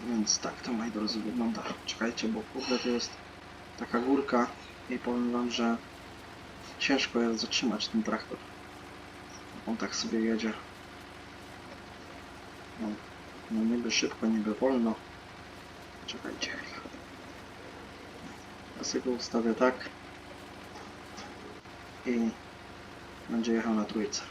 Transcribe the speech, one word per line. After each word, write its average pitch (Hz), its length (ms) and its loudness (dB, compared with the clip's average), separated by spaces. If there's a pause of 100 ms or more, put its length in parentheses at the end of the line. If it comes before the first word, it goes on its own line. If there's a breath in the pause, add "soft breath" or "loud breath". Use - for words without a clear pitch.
Więc 110 320 6
tak - 220 -4
to, 127 120 -2
moi 117 180 2
drodzy, 107 280 2
wygląda. 110 440 2 (220)
Czekajcie, 117 420 0
bo 110 140 2 (120)
kurde, 131 260 2
to 123 100 2
jest 120 200 4 (680)
taka 120 200 2
górka 127 480 6 (420)
i 123 100 0
powiem 120 320 4
wam, 120 200 4
że 117 260 4 (1000)
ciężko - 400 4
jest 117 220 4
zatrzymać 113 460 2
ten 110 160 4
traktor. - 340 0 (1300)
On 113 100 2
tak 98 180 -2
sobie - 240 2
jedzie. 110 340 4 (2250)
No, 110 80 0 (640)
no 110 100 4
niby 117 300 4
szybko, - 360 4
niby 107 260 6
wolno. 117 420 6 (1120)
Czekajcie - 440 -4
chwilę. - 300 -6 (2000)
Ja - 60 -4
sobie - 200 0
go 127 80 2
ustawię 117 420 4
tak. 127 200 8 (2250)
I 117 240 4 (1000)
będzie 117 220 4
jechał 113 220 4
na 107 120 4
trójce. - 460 0